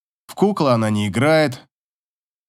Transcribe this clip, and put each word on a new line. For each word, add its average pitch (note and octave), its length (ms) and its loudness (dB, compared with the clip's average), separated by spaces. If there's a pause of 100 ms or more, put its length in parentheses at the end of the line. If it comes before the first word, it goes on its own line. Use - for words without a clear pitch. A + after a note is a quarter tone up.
(260)
в - 80 -20
куклы F3 380 0
она A2 180 0
не G#2 180 -2
играет. C#3+ 580 0 (840)